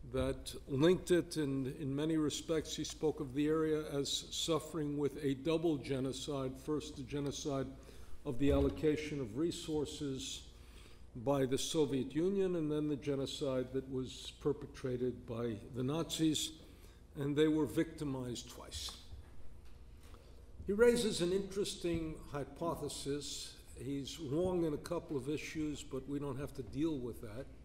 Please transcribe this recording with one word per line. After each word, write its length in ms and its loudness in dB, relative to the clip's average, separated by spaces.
that 420 -2
linked 440 6
it, 260 4
and 300 0
in 160 -2
many 220 2
respects, 580 0
he 80 -4
spoke 360 0
of 160 -6
the 120 4
area 360 4
as 380 0
suffering 680 0
with 260 0
a 120 4
double 420 2
genocide. 760 -2
First, 320 -2
the 60 -6
genocide 640 -2
of 140 0
the 120 8
allocation 720 4
of 160 -4
resources 1040 -2
by 280 4
the 120 2
Soviet 560 2
Union, 420 4
and 160 2
then 180 2
the 60 2
genocide 760 0
that 180 -2
was 520 -4
perpetrated 840 -2
by 280 -2
the 80 0
Nazis, 680 2
and 200 0
they 120 8
were 200 4
victimized 800 -2
twice. 400 -8
He 80 0
raises 480 8
an 100 4
interesting 840 0
hypothesis. 1200 -4
He's 420 -6
wrong 460 2
in 80 2
a 40 -2
couple 380 -4
of 140 -2
issues, 540 -4
but 260 -6
we 100 -2
don't 200 -4
have 160 -6
to 80 -6
deal 340 0
with 240 -6
that. 240 -8